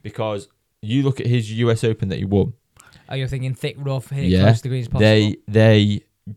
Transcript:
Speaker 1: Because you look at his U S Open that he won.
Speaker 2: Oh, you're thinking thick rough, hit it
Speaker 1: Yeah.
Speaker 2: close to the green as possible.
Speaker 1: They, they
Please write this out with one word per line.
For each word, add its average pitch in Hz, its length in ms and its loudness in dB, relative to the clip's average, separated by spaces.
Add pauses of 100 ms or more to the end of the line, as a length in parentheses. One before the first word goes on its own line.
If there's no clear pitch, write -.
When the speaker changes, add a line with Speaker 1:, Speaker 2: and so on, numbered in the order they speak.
Speaker 1:
Because 107 440 -8 (340)
you 120 220 -2
look 135 160 -2
at - 60 -8
his 120 280 -2
U 117 180 0
S 110 120 -2
Open 110 260 -2
that 80 80 -4
he 98 80 -6
won. 95 280 0 (540)
Speaker 2:
Oh, - 80 -10
you're 131 120 -6
thinking 131 280 -6
thick - 240 -8
rough, 135 300 -8
hit 139 160 -6
it - 20 0
Speaker 1:
Yeah. - 160 4
Speaker 2:
close 113 140 6
to - 60 -12
the 131 60 -8
green 127 120 -4
as 117 60 -8
possible. - 120 -4
Speaker 1:
They, 107 380 4 (100)
they 104 540 4 (360)